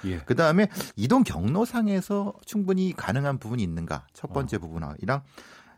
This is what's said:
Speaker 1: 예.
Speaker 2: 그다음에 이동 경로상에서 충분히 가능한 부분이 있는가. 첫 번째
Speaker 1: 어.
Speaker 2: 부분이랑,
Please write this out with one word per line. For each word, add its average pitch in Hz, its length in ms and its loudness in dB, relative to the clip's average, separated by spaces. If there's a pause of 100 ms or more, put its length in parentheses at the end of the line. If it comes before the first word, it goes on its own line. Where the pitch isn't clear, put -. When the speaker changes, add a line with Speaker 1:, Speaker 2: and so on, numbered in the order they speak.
Speaker 1:
예. 92 140 -2
Speaker 2:
그다음에 165 500 4 (260)
이동 156 280 4
경로상에서 202 1120 0 (100)
충분히 185 500 0
가능한 139 440 -2
부분이 117 240 -4
있는가. 82 500 -4
첫 - 180 -14
번째 110 280 -2
Speaker 1:
어. - 20 -6
Speaker 2:
부분이랑, 82 640 -4 (560)